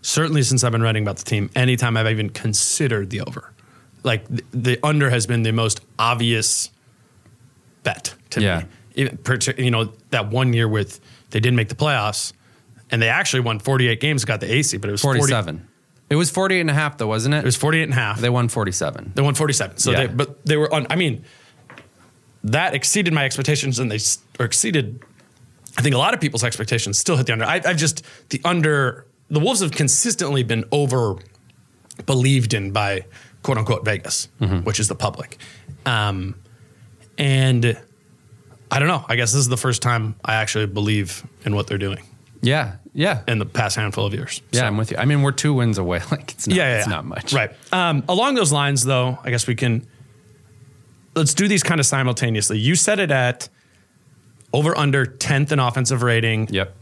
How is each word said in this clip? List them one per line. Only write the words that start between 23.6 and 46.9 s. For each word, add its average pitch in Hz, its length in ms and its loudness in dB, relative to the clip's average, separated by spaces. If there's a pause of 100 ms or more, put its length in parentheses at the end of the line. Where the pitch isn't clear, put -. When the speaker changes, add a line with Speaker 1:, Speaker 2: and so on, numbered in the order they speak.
Speaker 1:
and 127 120 0
they 107 60 -2
s-, - 220 -2 (200)
or 123 60 0
exceeded, 123 560 0 (760)
I 123 40 0
think, 139 120 2
a 123 40 2
lot 180 160 2
of - 60 -6
people's 123 240 -2
expectations, 113 540 -2
still 170 180 0
hit 127 100 2
the 120 60 -2
under. 113 140 0
I, 175 180 0
I've 175 140 2
just, 160 260 -2 (240)
the 135 160 -4
under, 151 640 2 (240)
the 151 100 2
Wolves 202 200 2
have 165 120 0
consistently 143 720 0
been 113 260 -2
over 127 460 2 (880)
believed 131 480 2
in 98 160 -2
by 101 360 -2 (360)
quote 127 160 0
unquote 110 260 -2
Vegas, - 440 -4 (120)
Speaker 2:
Mm-hmm. 95 200 0
Speaker 1:
which 104 180 -2
is 107 100 0
the 90 60 -4
public. - 440 -6 (480)
Um, 101 480 -2 (840)
and 131 600 2 (920)
I 135 80 0
don't 147 100 2
know, 156 200 0
I 117 80 0
guess 117 160 0
this 143 80 2
is 123 80 2
the 127 80 0
first 123 260 -2
time 113 420 0
I 110 120 0
actually 107 300 0
believe 104 580 -2 (200)
in 104 100 0
what 101 120 -2
they're 101 120 -4
doing 98 240 -6 (400)
Speaker 2:
Yeah, 123 340 0 (160)
yeah. 151 360 0
Speaker 1:
in 113 100 0
the 98 80 -2
past 107 300 -2
handful 107 280 -2
of 101 100 -2
years. - 360 -8
Speaker 2:
Yeah, 120 100 2
Speaker 1:
So 123 60 0
Speaker 2:
I'm 104 100 0
with 110 140 -2
you. - 60 -4
I 107 80 -2
mean, 143 180 4
we're 139 100 2
two 147 220 0
wins 117 240 2
away. 87 280 0
<laughs> - 40 -14
Like, - 220 -6
it's - 160 -8
not, 180 80 2
Speaker 1:
Yeah, 151 140 2
yeah, 113 80 2
Speaker 2:
it's 107 80 0
Speaker 1:
yeah. 110 80 -2